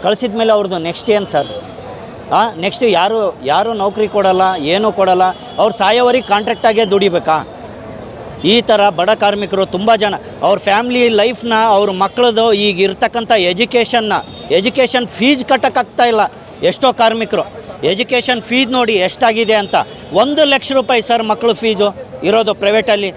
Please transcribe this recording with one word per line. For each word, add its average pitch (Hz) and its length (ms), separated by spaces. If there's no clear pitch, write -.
ಕಳಿಸಿದ 208 320
ಮೇಲೆ 220 160
ಅವ್ರದ್ದು 196 260
ನೆಕ್ಸ್ಟ್ 165 320
ಏನು 208 160
ಸರ್? 143 220
ಆ, 214 240
ನೆಕ್ಸ್ಟ್ 190 260
ಯಾರು, 202 640
ಯಾರು 190 280
ನೌಕರಿ 208 340
ಕೊಡಲ್ಲ, 190 340
ಏನೂ 185 340
ಕೊಡಲ್ಲ. 185 320
ಅವ್ರು 220 200
ಸಾಯೋವರೆಗೆ 240 500
ಕಾಂಟ್ರಾಕ್ಟಾಗೇ 214 580
ದುಡಿಬೇಕಾ? 175 580
ಈ 214 180
ಥರ 202 280
ಬಡ 175 200
ಕಾರ್ಮಿಕರು 202 560
ತುಂಬ 214 300
ಜನ 202 200
ಅವ್ರ 185 180
ಫ್ಯಾಮಿಲಿ 240 500
ಲೈಫ್ನ, 226 440
ಅವ್ರ 202 240
ಮಕ್ಕಳದು 220 640
ಈಗ 202 260
ಇರ್ತಕ್ಕಂಥ 220 520
ಎಜುಕೇಷನ್ನ, 214 840
ಎಜುಕೇಷನ್ 240 560
ಫೀಸ್ 254 380
ಕಟ್ಟೋಕ್ಕಾಗ್ತಾ 254 600
ಇಲ್ಲ 226 160
ಎಷ್ಟೋ 214 300
ಕಾರ್ಮಿಕರು. 226 720
ಎಜುಕೇಷನ್ 226 580
ಫೀಸ್ 247 260
ನೋಡಿ 240 260
ಎಷ್ಟಾಗಿದೆ 220 600
ಅಂತ. 202 220
ಒಂದು 277 320
ಲಕ್ಷ 277 260
ರೂಪಾಯಿ 254 300
ಸರ್ 233 220
ಮಕ್ಕಳು 220 300
ಫೀಸು 202 420
ಇರೋದು 208 300
ಪ್ರೈವೇಟಲ್ಲಿ. 208 640